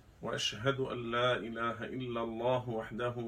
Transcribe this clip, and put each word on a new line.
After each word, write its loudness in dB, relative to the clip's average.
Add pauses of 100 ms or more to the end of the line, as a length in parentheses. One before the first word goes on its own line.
(220)
وأشهد 0
أن -2
لا 4
إله -2
إلا -2
الله 2
وحده -2 (140)